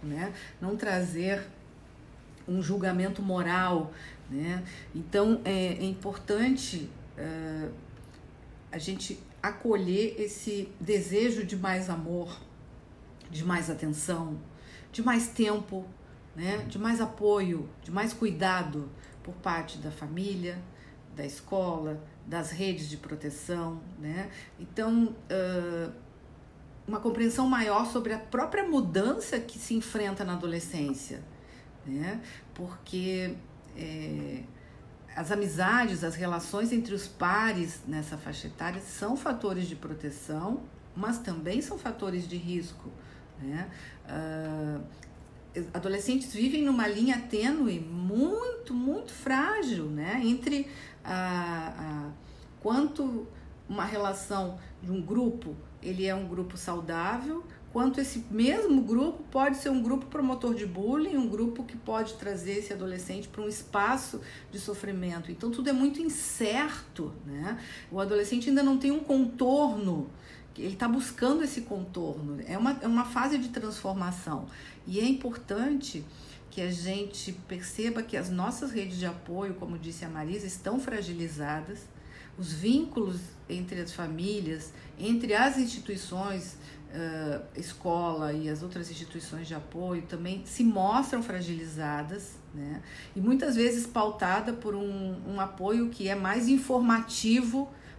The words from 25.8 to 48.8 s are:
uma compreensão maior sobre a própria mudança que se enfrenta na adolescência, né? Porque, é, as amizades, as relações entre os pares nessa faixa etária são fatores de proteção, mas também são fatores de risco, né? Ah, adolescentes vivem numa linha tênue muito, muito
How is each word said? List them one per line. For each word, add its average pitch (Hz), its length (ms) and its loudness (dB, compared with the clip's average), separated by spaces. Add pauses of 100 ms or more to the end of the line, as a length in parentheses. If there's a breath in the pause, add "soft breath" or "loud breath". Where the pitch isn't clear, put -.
uma 220 120 -2
compreensão 233 480 4
maior 226 380 4
sobre 233 280 0
a 220 60 -2
própria 320 480 0
mudança 226 720 2
que - 200 -8
se - 160 -2
enfrenta 208 500 0
na 180 80 -2
adolescência, 165 880 -2 (640 loud breath)
né? 160 340 -2 (340 loud breath)
Porque, 185 840 -4 (420)
é, 151 640 -6 (760 loud breath)
as 160 160 -2
amizades, 196 720 4
as 165 120 -2
relações 180 580 0
entre 220 220 2
os 196 120 -4
pares 185 800 2
nessa 151 300 -4
faixa 151 300 -8
etária 180 340 -4
são 208 340 -2
fatores 202 520 0
de 160 80 -6
proteção, 156 880 -4 (320)
mas 220 240 0
também 175 420 -2
são 381 160 -4
fatores 185 500 -2
de 175 100 -6
risco, 175 520 -4 (500 loud breath)
né? 151 300 -4 (380 loud breath)
Ah, 156 720 -4 (920 loud breath)
adolescentes 196 600 0
vivem 269 300 4
numa 247 240 6
linha 233 320 4 (100)
tênue 226 500 4
muito, 254 920 0
muito 269 400 0